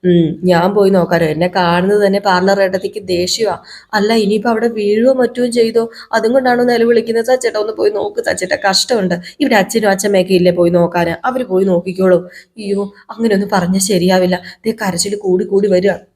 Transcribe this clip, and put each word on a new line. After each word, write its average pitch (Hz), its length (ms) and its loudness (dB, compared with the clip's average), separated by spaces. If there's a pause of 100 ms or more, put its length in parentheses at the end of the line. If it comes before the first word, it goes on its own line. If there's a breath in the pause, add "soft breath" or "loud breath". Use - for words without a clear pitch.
"ഉം, 175 240 4 (160)
ഞാൻ 180 300 4
പോയി 202 160 4
നോക്കാരോ, 170 380 2
എന്നെ 160 220 -2
കാണുന്നത് 180 520 0
തന്നെ 196 180 2
പാർലർ 196 420 2
ഏട്ടത്തിക്ക് 190 460 -4
ദേഷ്യമാ. 180 480 -2 (380 loud breath)
അല്ല, 208 220 0
ഇനിയിപ്പോ 214 340 0
അവിടെ 226 220 0
വീഴുവോ 220 420 2
മറ്റോ 247 380 -2
ചെയ്തോ, 226 320 0 (280 loud breath)
അതും 226 200 0
കൊണ്ടാണോ 247 320 2
നിലവിളിക്കുന്നത്? 233 640 0
സച്ചേട്ടാ 240 320 0
ഒന്ന് 220 160 -4
പോയി 214 160 0
നോക്ക് 208 320 -6
സച്ചേട്ടാ, 185 360 -2
കഷ്ടമുണ്ട്. 190 580 0 (200 loud breath)
ഇവിടെ 247 180 2
അച്ഛനും 208 340 0
അച്ഛമ്മയൊക്കെ 190 440 0
ഇല്ലേ 175 200 4
പോയി 175 180 2
നോക്കാന്, 170 420 0 (100)
അവര് 247 220 -2
പോയി 185 200 0
നോക്കിക്കോളും." 180 580 0 (300 loud breath)
"അയ്യോ, 202 280 -6 (280 loud breath)
അങ്ങനെയൊന്നും 214 420 -2
പറഞ്ഞാൽ 190 320 0
ശരിയാവില്ല, 185 520 2 (240 loud breath)
ദേ 220 140 -4
കരച്ചിൽ 196 420 -4
കൂടി 185 300 0
കൂടി 202 220 0
വരിക 185 240 2 (240)